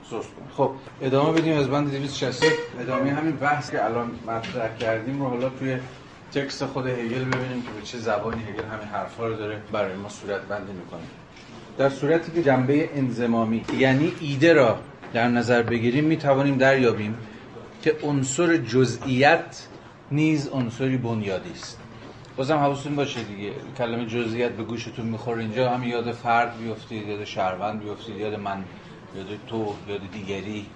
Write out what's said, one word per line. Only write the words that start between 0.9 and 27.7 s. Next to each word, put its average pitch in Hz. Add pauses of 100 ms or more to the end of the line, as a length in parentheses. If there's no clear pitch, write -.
ادامه 139 (100)
بدیم 156
از 135
بند 143
دویست 139
شصت، 123 (340)
ادامهٔ 127
همین 156
بحث 143
که 120
الان 117 (160)
مطرح 113
کردیم 117
رو 135
حالا 123
توی 131 (560)
تکست 139
خود 127
هگل 123
ببینیم 127
که 113 (100)
به -
چه -
زبانی 113
هگل 104
همین 107
حرفا 101
رو 113
داره 107 (140)
برای 98
ما 101
صورت 101
بندی 98
می‌کنه. 87 (760)
در 135
صورتی 156
که 165
جنبهٔ 139
انضمامی، 113 (120)
یعنی 131
ایده 151
را 120 (360)
در 117
نظر 120
بگیریم، 117
می‌توانیم 143
دریابیم 117 (640)
که 156
عنصر 147
جزئیت 131 (440)
نیز 151
عنصری 131
بنیادی 104
است. - (580)
بازم 135
حواستون 143
باشه 135
دیگه، 101 (260)
کلمهٔ 117
جزئیات 117
به 113
گوشتون 113
می‌خوره، 113
اینجا 113
هم 127
یاد 120
فرد 117
بیفتید، 110
یاد 104
شهروند 98